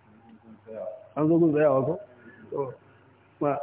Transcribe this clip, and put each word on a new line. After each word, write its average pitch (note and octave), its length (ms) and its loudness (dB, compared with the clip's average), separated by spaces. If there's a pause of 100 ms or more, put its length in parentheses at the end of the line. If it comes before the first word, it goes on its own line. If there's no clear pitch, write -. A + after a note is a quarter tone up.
(1160)
An D3+ 120 0
zo E3 100 4
gun E3 140 4
tsayawa C#3+ 340 4
ko? F3 140 -4 (500)
To, C3+ 220 -6 (680)
ma, C#3+ 220 0